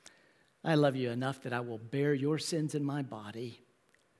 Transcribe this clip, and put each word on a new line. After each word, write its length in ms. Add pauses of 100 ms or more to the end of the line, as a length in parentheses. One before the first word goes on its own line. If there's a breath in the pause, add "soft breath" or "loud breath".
(600 soft breath)
I 140
love 220
you 120
enough 340
that 100
I 80
will 160
bear 360
your 240
sins 380
in 80
my 180
body. 600 (580)